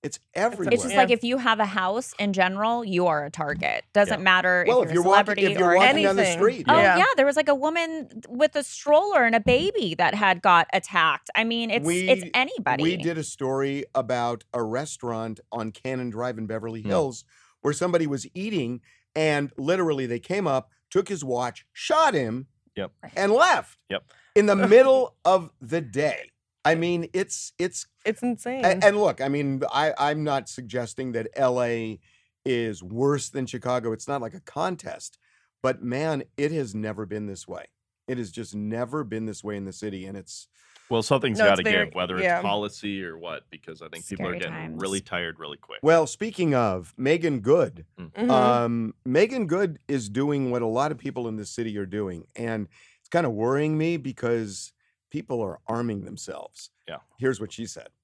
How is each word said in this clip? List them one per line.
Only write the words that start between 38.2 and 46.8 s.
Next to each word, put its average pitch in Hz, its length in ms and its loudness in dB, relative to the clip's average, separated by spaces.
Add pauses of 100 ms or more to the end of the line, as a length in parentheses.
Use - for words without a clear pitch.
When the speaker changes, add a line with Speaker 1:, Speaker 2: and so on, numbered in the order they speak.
Speaker 1:
just 110 220 -12
never 117 500 -6
been 110 220 -6
this 104 180 -12
way 104 140 -8
in 98 80 -10
the 90 80 -12
city, 98 320 -10
and 98 100 -14
it's - 320 -18 (400)
Speaker 4:
Well, 113 140 2
something's 123 360 0
Speaker 3:
No, 214 60 4
it's 101 60 8
Speaker 4:
gotta 92 140 4
Speaker 3:
very, 90 220 2
Speaker 4:
give, 80 80 -14
whether 90 240 -2
Speaker 3:
yeah. 87 200 0
Speaker 4:
it's 87 40 -4
policy 101 640 -4
or 82 140 -12
what, 82 320 -12
because 80 320 -18
I 80 60 -16
think 82 180 -16
people 90 200 -8
are 90 40 -4
Speaker 2:
Scary 87 80 -6
Speaker 4:
getting 85 160 -6
Speaker 2:
times. 80 260 -12
Speaker 4:
really 95 220 -4
tired 87 360 -8
really 73 200 -16
quick. - 240 -18
Speaker 1:
Well, 160 240 4
speaking 185 480 -2
of 98 420 0